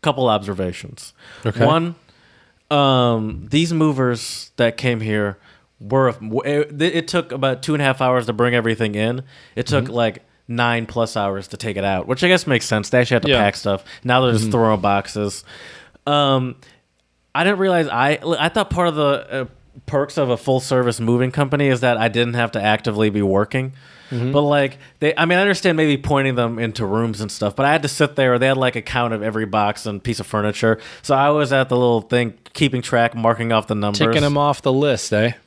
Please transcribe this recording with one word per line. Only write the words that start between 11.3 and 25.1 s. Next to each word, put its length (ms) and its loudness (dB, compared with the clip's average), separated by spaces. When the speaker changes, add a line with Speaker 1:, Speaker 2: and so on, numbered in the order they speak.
Speaker 1:
to 80 -14
take 200 -6
it 80 -4
out, 220 0
which 160 -4
I 40 2
guess 200 2
makes 180 0
sense. 240 -2
They 100 4
actually 160 2
had 80 2
to 60 0
Speaker 2:
Yeah. 140 4
Speaker 1:
pack 120 2
stuff. 280 -4
Now 180 2
they're 120 2
just 120 0
Speaker 2:
Mm-hmm. 60 -2
Speaker 1:
throwing 300 2
boxes. 640 -2
Um, 500 0
I 120 0
didn't 140 0
realize, 280 2
I, 320 0
I 100 2
thought 200 -2
part 200 0
of 60 -4
the, 340 0
uh, 160 -6
perks 320 -4
of 120 0
a 80 0
full-service 640 0
moving 320 0
company 360 0
is 140 2
that 160 2
I 100 2
didn't 260 0
have 200 0
to 80 -4
actively 480 2
be 120 -2
working. 520 0
Speaker 2:
Mm-hmm. 220 -4
Speaker 1:
But, 120 2
like, 340 0
they, 180 0